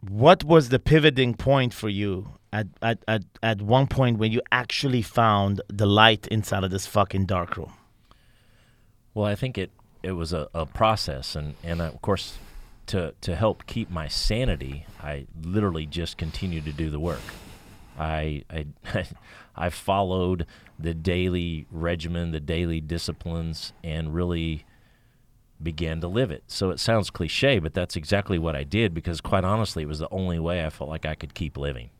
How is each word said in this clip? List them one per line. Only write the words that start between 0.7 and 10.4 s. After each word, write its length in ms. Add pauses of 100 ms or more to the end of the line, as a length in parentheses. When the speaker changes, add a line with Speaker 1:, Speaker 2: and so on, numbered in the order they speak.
Speaker 1:
the 100
pivoting 560
point 400
for 120
you 520 (120)
at, 140 (160)
at, 260
at, 140 (220)
at 180
one 240
point 320
when 140
you 100 (100)
actually 520
found 640
the 180
light 440
inside 340
of 80
this 160
fucking 400
dark 280
room? 180 (1400)
Speaker 2:
Well, 140
I 80
think 240
it, 100 (320)
it 120
was 200
a, 220